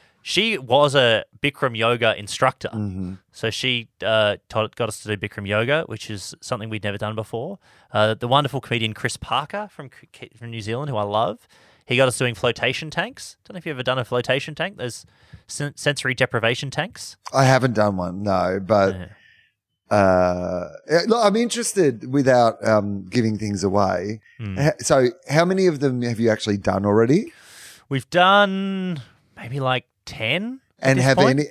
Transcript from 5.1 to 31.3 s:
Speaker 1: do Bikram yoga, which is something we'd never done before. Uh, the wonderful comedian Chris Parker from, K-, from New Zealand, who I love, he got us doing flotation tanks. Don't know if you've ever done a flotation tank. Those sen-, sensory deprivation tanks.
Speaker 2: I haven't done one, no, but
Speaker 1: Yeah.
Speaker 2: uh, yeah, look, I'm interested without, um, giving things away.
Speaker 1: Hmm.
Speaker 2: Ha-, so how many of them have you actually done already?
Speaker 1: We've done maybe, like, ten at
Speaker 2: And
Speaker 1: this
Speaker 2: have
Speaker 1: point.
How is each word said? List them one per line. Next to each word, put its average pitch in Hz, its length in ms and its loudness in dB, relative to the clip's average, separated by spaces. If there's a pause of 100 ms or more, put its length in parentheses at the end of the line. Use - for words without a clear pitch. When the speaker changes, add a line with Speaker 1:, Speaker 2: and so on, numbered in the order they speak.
Speaker 1:
do 101 140 -6
Bikram 101 180 -10
yoga, 117 400 0
which - 240 -12
is 104 300 -12
something 117 300 -8
we'd 107 120 -8
never 101 160 -6
done 107 160 -6
before. 120 440 -8 (340)
Uh, 107 220 4
the 120 120 -6
wonderful 135 360 2
comedian 113 320 -4
Chris - 240 -6
Parker 165 520 -6
from, 135 200 -18 (220)
K-, - 220 -20
from 117 160 -16
New 113 120 -10
Zealand, 117 280 -6
who 123 60 -4
I 104 80 -2
love, 113 420 -2 (400)
he 123 100 2
got 131 120 6
us 120 100 -2
doing 123 160 0
flotation 127 560 -2
tanks. 208 540 -8
Don't 214 100 -20
know 185 40 -12
if 165 80 -14
you've 151 100 -6
ever 127 80 -6
done 127 140 0
a 120 60 -4
flotation 131 520 -2
tank. 190 220 -8
Those 123 260 -10 (420)
sen-, - 300 -10
sensory 135 380 -2
deprivation 123 560 -2
tanks. - 460 -8 (160)
Speaker 2:
I 135 120 4
haven't 127 300 4
done 104 240 2
one, 90 260 -6
no, 92 420 0
but 98 300 4
Speaker 1:
Yeah. 90 100 -10 (840)
Speaker 2:
uh, 90 760 2 (220)
yeah, 165 160 2
look, 226 180 2
I'm 202 120 4
interested 190 760 0
without, 123 540 4
um, 101 420 0
giving 110 300 0
things 101 240 -4
away. 98 580 0 (180)
Speaker 1:
Hmm. 101 180 -8
Speaker 2:
Ha-, 143 240 2
so 131 280 4 (200)
how 156 160 4
many 190 220 2
of 151 140 0
them 127 220 0
have 117 160 -4
you 117 120 4
actually 107 260 0
done 98 300 0
already? 117 460 4 (560)
Speaker 1:
We've 135 220 -6
done 190 920 2 (340)
maybe, 123 240 -10
like, 127 260 -2 (200)
ten 196 540 -4 (200)
at 135 100 2
Speaker 2:
And 131 80 4
Speaker 1:
this 127 60 2
Speaker 2:
have 131 140 4
Speaker 1:
point. 135 220 6